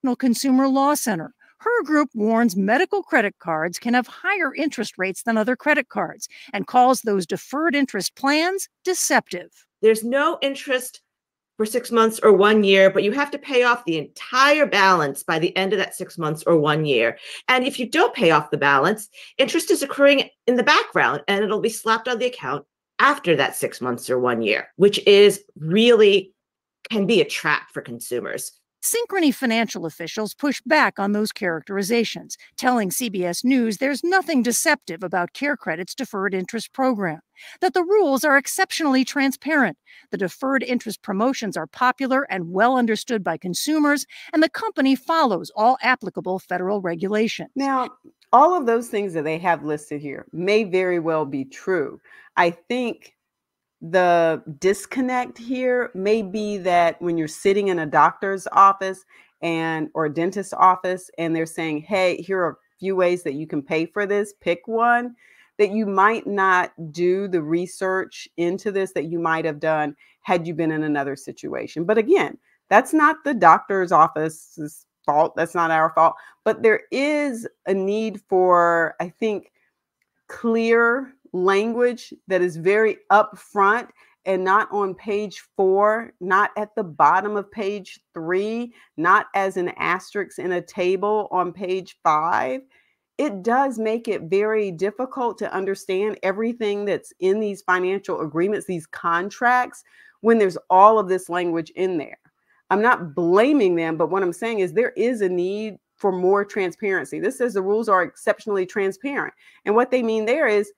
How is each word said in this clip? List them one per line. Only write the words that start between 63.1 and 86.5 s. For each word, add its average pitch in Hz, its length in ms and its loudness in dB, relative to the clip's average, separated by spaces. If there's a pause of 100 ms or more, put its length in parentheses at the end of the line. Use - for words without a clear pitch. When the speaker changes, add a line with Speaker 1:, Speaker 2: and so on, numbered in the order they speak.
Speaker 3:
that 147 100 -4
you 151 120 -8
can 151 160 -6
pay 160 240 -2
for 202 220 -4
this, 202 320 -2
pick 175 280 -4
one," 240 460 0 (460)
that 202 120 4
you 220 140 0
might 202 400 2
not 190 460 2 (220)
do 180 340 0
the 175 140 -2
research 185 840 -4 (100)
into 180 340 -2
this 190 220 -4
that 151 120 -4
you 170 140 -6
might 160 260 -2
have 151 140 -4
done 151 360 -2 (260)
had 175 260 -2
you 170 80 -6
been 160 160 0
in 156 120 -2
another 143 320 -2
situation. - 680 -10
But 214 160 2
again, 233 400 0 (300)
that's - 240 4
not 302 300 4
the 285 120 -2
doctor's 185 560 4
office's 156 960 0 (180)
fault. 156 300 2
That's 165 180 -2
not 170 160 0
our 160 240 2
fault. 160 220 4 (280)
But 220 200 -2
there 214 280 4
is 277 560 -2 (200)
a 190 60 0
need 202 560 -2
for, 175 720 4
I 170 100 -6
think, 214 420 -4 (760)
clear 233 840 0 (220)
language 220 800 0 (140)
that 185 140 0
is 175 140 -2
very 202 420 2 (140)
upfront 208 800 0 (360)
and 190 160 0
not 196 300 0
on 190 240 -2
page 208 480 -6 (140)
four, 208 640 2
not 185 340 0